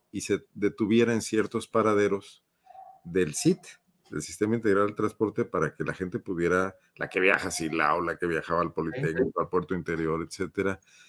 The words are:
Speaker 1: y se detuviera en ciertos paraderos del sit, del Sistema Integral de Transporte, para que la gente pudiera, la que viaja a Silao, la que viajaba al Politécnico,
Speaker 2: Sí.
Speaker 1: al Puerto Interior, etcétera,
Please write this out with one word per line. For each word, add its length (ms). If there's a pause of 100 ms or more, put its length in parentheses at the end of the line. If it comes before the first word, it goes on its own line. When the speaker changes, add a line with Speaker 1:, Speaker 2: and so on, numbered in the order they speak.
(120)
Speaker 1:
y 100
se 320
detuviera 600
en 80
ciertos 460
paraderos 760 (600)
del 300
sit, 260 (520)
del 100
Sistema 340
Integral 340
de 40
Transporte, 500
para 320
que 80
la 100
gente 260
pudiera, 560 (200)
la 140
que 100
viaja 280
a 40
Silao, 500
la 160
que 100
viajaba 340
al 100
Politécnico, 540
Speaker 2:
Sí. 140
Speaker 1:
al 100
Puerto 240
Interior, 480
etcétera, 580 (300)